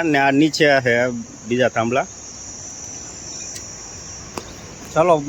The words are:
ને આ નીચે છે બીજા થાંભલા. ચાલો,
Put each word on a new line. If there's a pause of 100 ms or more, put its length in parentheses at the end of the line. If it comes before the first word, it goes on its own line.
ને
આ
નીચે (160)
છે (540)
બીજા
થાંભલા. (3000)
ચાલો, (160)